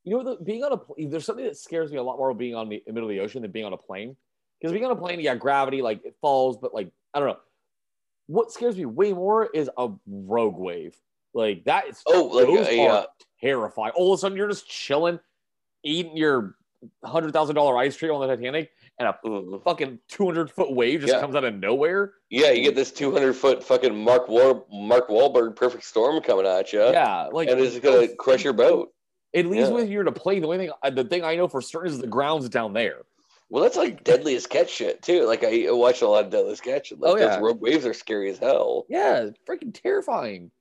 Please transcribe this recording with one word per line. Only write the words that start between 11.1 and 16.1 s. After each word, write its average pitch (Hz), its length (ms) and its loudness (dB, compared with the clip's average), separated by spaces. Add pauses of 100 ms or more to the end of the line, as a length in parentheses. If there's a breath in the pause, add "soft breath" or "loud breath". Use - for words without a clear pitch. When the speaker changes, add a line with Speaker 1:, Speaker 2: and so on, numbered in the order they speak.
Speaker 1:
Like, 107 300 -2
that 175 240 0
is, - 180 -18
Speaker 2:
Oh, 165 260 6
like, 123 140 6
Speaker 1:
those 180 220 4
Speaker 2:
a, 117 180 2
Speaker 1:
are - 120 6
Speaker 2:
uh, 98 60 -2 (360)
Speaker 1:
terrifying. 113 540 -4
All 185 200 2
of 180 40 -4
a - 20 -6
sudden, 196 180 -4
you're 208 100 -2
just - 200 -8
chilling, 165 500 -2 (640)
eating 160 340 -6